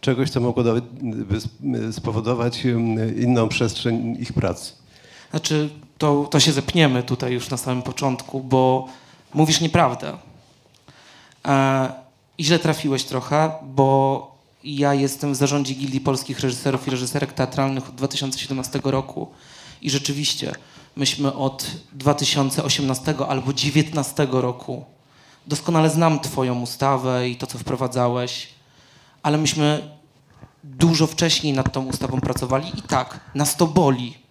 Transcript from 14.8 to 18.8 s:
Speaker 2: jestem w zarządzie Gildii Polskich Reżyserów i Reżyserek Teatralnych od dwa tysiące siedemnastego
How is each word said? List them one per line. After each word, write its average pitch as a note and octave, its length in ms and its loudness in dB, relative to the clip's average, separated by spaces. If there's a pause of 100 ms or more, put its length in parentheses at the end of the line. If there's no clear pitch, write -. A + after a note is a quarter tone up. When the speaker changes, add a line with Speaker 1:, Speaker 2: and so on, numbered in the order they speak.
Speaker 2:
jestem C#3 400 0
w - 20 -2
zarządzie C3+ 380 2
Gildii C3+ 280 -4
Polskich C3+ 380 -2
Reżyserów C3 480 -2
i C3+ 40 -2
Reżyserek B2+ 420 -4
Teatralnych C3+ 560 -2
od B2+ 60 -18
dwa C3+ 120 -4
tysiące C3+ 320 -4
siedemnastego C3+ 520 -4